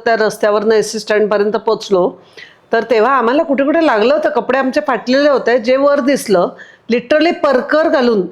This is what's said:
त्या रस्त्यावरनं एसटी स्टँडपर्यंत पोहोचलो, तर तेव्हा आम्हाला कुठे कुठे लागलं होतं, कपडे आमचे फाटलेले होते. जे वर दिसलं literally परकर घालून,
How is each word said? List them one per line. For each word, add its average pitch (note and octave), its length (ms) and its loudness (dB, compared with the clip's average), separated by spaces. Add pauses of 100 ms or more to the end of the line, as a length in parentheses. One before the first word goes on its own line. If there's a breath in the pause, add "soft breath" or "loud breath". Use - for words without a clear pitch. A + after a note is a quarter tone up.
त्या A3+ 120 2
रस्त्यावरनं G#3+ 580 0
एसटी G#3+ 240 -2
स्टँडपर्यंत G#3 540 0
पोहोचलो, G3+ 600 -2 (600 loud breath)
तर A3+ 180 0
तेव्हा B3 280 2
आम्हाला B3+ 240 0
कुठे C#4 220 -2
कुठे D#4 220 0
लागलं A#3+ 280 2
होतं, D#4 140 -2
कपडे B3 300 -2
आमचे C4 280 -2
फाटलेले C4 420 0
होते. B3 300 2
जे B3 180 0
वर C#4+ 240 2
दिसलं A#3 480 0 (420 loud breath)
literally D4+ 420 0
परकर D4+ 560 0
घालून, A#3+ 320 2 (120)